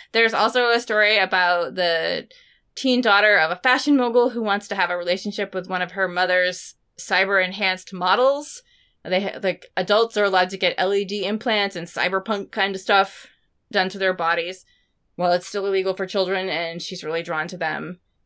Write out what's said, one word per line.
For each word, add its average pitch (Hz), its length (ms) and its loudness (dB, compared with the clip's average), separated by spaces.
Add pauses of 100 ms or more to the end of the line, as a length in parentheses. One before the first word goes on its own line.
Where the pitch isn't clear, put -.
(120)
There's 226 220 2
also 240 340 2
a 233 100 4
story 214 400 2
about 180 560 2
the 170 540 0 (460)
teen 254 260 0
daughter 208 360 4
of 160 140 4
a 175 60 -4
fashion 277 400 2
mogul 240 340 4
who 220 120 -6
wants 208 260 -2
to 202 60 -4
have 180 160 0
a 175 60 -2
relationship 190 580 -4
with 196 140 -6
one 185 140 -2
of 175 100 -6
her 196 140 -2
mother's 180 680 0 (240)
cyber-enhanced 190 920 0
models. 233 680 0 (420)
They 185 180 0
ha-, - 200 -6
like, 185 240 -4 (100)
adults 208 400 2
are 208 80 2
allowed 185 260 2
to 190 80 -8
get 180 180 0
L 190 180 0
E 202 100 2
D 196 200 -6
implants 208 520 -2
and 170 100 -8
cyberpunk 190 640 -4
kind 196 240 -2
of 190 60 -8
stuff 196 460 0 (460)
done 190 160 0
to 190 100 -10
their 190 160 0
bodies. 170 500 -2 (520)
Well, 175 160 2
it's 175 140 0
still 196 200 -4
illegal 190 280 0
for 190 120 -6
children, 190 420 -2
and 165 340 -6
she's 175 220 -12
really 165 180 -4
drawn 165 260 -4
to 180 80 -12
them. 156 440 -6 (260)